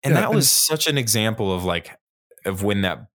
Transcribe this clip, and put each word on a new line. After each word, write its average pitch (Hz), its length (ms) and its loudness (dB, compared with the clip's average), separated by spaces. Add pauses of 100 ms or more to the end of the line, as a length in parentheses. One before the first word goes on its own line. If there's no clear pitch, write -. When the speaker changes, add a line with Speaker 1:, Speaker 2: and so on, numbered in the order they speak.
Speaker 1:
And 139 100 2
Speaker 2:
Yeah, 151 60 4
Speaker 1:
that 214 80 2
Speaker 2:
and 220 80 0
Speaker 1:
was 139 160 4
such - 340 0
an 143 140 0
example 110 520 0
of, 90 120 -2
like, 87 340 -4 (480)
of 98 160 -4
when 101 220 0
that 90 240 -4 (120)